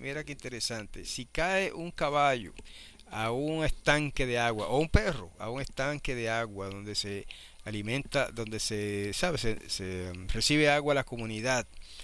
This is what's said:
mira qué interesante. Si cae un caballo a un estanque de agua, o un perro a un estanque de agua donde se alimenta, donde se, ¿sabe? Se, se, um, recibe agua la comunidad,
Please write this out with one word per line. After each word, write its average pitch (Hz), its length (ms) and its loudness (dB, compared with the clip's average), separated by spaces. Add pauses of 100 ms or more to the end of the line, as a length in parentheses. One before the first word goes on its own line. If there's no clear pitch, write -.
mira 143 220 -6
qué 147 80 -10
interesante. 113 760 -6
Si 123 200 -8
cae 190 480 0
un 170 180 -6
caballo 143 600 2 (580)
a 110 200 0
un 151 340 0
estanque 147 600 4
de 120 140 2
agua, 113 280 2
o 127 120 4
un 160 100 4
perro 151 480 4
a 104 120 -6
un 131 120 -4
estanque 139 540 -4
de 113 140 0
agua 104 400 -2
donde 101 260 -8
se 101 320 -4 (380)
alimenta, 113 640 0
donde 110 280 -4
se, 101 540 -2
¿sabe? 170 240 0
Se, 107 320 0
se, 92 420 -4
um, 92 180 -8
recibe 147 400 6
agua 143 240 4
la 139 100 4
comunidad, 117 640 -2 (360)